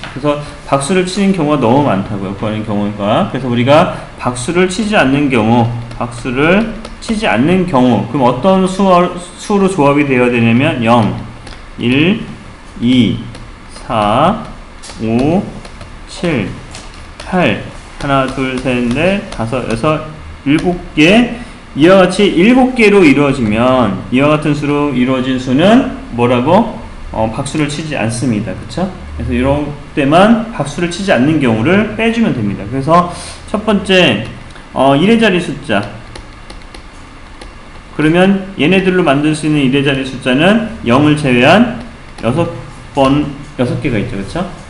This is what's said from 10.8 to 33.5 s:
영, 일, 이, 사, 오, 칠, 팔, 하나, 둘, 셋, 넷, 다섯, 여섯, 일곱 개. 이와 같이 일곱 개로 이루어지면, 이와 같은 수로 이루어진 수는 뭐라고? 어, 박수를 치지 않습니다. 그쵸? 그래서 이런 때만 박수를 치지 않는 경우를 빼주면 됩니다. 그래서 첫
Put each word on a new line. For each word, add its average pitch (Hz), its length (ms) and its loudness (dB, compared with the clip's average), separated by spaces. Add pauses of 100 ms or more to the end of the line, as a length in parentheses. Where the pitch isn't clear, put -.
영, 110 340 4 (600)
일, 151 420 2 (580)
이, 120 380 2 (540)
사, 127 720 0 (580)
오, 127 400 0 (680)
칠, 135 420 -4 (760)
팔, 165 380 0 (360)
하나, 135 280 0
둘, 131 320 -4
셋, 123 300 -2
넷, 180 420 0
다섯, 117 400 -6
여섯, 151 340 -2 (400)
일곱 165 320 0 (160)
개. 202 440 4 (380)
이와 175 220 6
같이 185 280 4
일곱 247 480 4
개로 202 300 6
이루어지면, 127 1080 2
이와 139 180 4
같은 151 260 2
수로 147 380 -2
이루어진 127 440 0
수는 180 540 4 (200)
뭐라고? 127 680 2 (300)
어, 110 240 -2
박수를 147 340 -4
치지 151 260 -8
않습니다. 110 580 -2
그쵸? 185 380 -6 (240)
그래서 123 160 -4
이런 139 360 0 (260)
때만 175 600 4
박수를 170 360 -4
치지 190 220 -2
않는 143 280 2
경우를 135 560 2
빼주면 226 380 0
됩니다. 101 360 -4
그래서 156 440 0 (360)
첫 208 140 -4